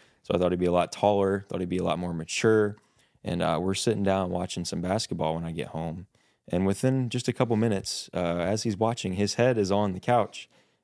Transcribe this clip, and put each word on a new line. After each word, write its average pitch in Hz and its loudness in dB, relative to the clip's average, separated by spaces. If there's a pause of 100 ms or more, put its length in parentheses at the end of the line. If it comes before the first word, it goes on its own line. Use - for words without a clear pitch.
(240)
So - -2
I 92 4
thought 90 4
he'd 90 0
be 90 2
a 87 2
lot 87 2
taller, 98 2
thought 90 -6
he'd 90 -4
be 90 -2
a 90 -2
lot 82 0
more 87 -6
mature. 107 2 (480)
And, 87 -2
uh, 82 2
we're 95 0
sitting 101 0
down 95 0
watching 90 -4
some 87 -6
basketball 85 -2
when 85 -6
I 82 -6
get 80 -6
home. 87 -8 (420)
And 92 2
within 127 0
just 123 -6
a 120 0
couple 117 0
minutes, 107 -2
uh, 87 -2
as 95 -2
he's 104 -2
watching, 110 -2
his 101 0
head 120 4
is 98 2
on 101 2
the 92 -8
couch - 0 (360)